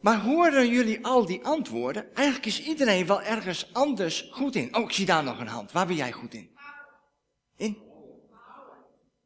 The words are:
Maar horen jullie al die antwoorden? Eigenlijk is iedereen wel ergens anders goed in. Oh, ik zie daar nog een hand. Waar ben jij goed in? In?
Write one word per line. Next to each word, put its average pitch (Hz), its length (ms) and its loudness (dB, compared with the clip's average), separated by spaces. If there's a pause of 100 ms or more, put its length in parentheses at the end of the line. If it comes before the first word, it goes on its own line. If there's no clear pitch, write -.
Maar 208 200 4
horen 277 460 4
jullie 233 380 2
al 247 200 4
die 170 200 -4
antwoorden? 170 680 -4
Eigenlijk 269 300 0
is 208 180 -4
iedereen 233 440 2
wel 202 140 2
ergens 202 520 -6
anders 233 580 -2
goed 269 240 -4
in. 135 200 -4
Oh, 226 80 2
ik - 80 -6
zie 196 140 0
daar 165 180 4
nog 127 160 -6
een 120 80 -8
hand. 107 240 -10
Waar 180 160 0
ben 175 80 -2
jij 131 160 -4
goed 117 220 -14
in? - 240 -18 (1000)
In? 208 200 -6 (1500)